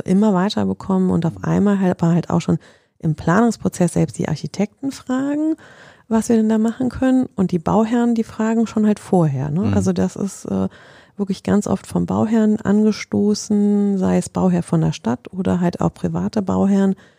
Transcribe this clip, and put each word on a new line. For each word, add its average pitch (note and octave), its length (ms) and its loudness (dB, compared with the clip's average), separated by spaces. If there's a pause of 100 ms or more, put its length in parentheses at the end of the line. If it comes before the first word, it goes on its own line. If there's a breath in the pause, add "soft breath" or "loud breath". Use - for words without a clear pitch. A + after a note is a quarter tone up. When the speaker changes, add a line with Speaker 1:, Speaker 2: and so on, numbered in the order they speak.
Speaker 1:
immer G3 300 2
weiter G3 320 0
bekommen F#3+ 420 -2
und F3 160 0
auf E3 140 -4
Speaker 2:
Mhm. - 40 -12
Speaker 1:
einmal F#3+ 360 0
halt, F#3 220 0
aber E3 120 2
halt E3+ 160 0
auch E3+ 120 2
schon E3+ 180 -2 (400 soft breath)
im D#3 160 -2
Planungsprozess F#3 800 0
selbst E3 260 -2
die - 100 -2
Architekten G3 600 -6
fragen, C#4+ 640 -2 (520 loud breath)
was A3 220 0
wir A#3 80 4
denn A3 100 2
da A3 120 2
machen A3+ 300 -2
können C4 460 0
und F#3 160 0
die F3 80 0
Bauherren, A3+ 540 2
die A3+ 100 0
fragen A3+ 440 0
schon A3 180 0
halt G#3 140 2
vorher, D3+ 500 0
ne? D#3 120 -2
Speaker 2:
Mhm. G3+ 120 0
Speaker 1:
Also F#3+ 200 2
das F#3 220 -2
ist, - 300 -8
äh, F#3+ 240 -2 (480 loud breath)
wirklich G3 260 -4
ganz G3 240 0
oft - 180 -2
vom F3 220 -2
Bauherrn G#3+ 480 2
angestoßen, G#3 1400 0
sei F#3 180 2
es F3+ 120 -2
Bauherr F3+ 340 0
von E3 180 0
der D#3+ 120 0
Stadt - 400 -6
oder F#3 260 -2
halt F3 220 -2
auch - 120 0
private F3+ 480 -4
Bauherren. G3 540 2 (220 soft breath)